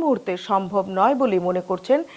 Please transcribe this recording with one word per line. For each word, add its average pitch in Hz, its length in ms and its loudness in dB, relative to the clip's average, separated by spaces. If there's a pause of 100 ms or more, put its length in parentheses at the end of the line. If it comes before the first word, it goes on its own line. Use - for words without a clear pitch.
মুহূর্তে 262 320 0 (160)
সম্ভব 196 360 0 (140)
নয় 247 220 4
বলেই 202 280 2
মনে 180 200 -2
করছেন 190 300 0 (180)